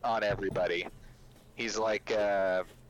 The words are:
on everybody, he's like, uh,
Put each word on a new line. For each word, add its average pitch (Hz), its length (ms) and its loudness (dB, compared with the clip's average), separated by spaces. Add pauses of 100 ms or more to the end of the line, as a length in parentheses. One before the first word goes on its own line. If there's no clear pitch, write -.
on 113 200 0
everybody, 95 600 0 (720)
he's 110 240 -4
like, 110 320 0
uh, 98 520 2 (260)